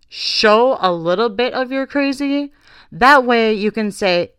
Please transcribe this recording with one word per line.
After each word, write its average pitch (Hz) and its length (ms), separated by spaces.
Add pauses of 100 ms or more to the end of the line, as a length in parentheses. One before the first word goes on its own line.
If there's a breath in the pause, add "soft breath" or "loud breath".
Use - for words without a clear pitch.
show 226 720
a 185 140
little 175 360
bit 233 260
of 254 160
your 269 160
crazy. 277 680 (380 soft breath)
That 247 340
way 233 260
you 208 200
can 208 200
say, 175 480